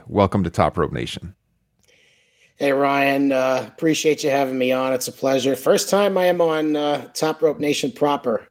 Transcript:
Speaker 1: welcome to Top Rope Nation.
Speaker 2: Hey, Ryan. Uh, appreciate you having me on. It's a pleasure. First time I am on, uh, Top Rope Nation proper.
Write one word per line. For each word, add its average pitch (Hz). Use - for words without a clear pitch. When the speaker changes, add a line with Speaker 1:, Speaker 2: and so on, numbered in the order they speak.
Speaker 1:
welcome 98
to 85
Top 82
Rope 73
Nation. 62
Speaker 2:
Hey, 143
Ryan. 139
Uh, 131
appreciate 156
you 147
having 135
me 127
on. 131
It's 127
a 113
pleasure. 135
First -
time 196
I 180
am 175
on, 156
uh, 147
Top 156
Rope 151
Nation 147
proper. 139